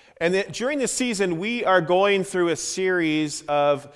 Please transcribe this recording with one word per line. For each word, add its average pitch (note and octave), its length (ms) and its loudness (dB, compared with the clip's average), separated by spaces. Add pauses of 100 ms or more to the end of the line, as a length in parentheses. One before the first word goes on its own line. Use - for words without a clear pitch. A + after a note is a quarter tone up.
(200)
And F3 140 2
that F#3+ 180 -2
during C#4 280 -2
this A#3+ 120 -2
season, G3 460 -2
we A3+ 260 -4
are F#3 160 4
going F#3+ 440 2
through F3+ 240 0
a D#3 80 0
series D#3+ 840 -2
of D3 540 2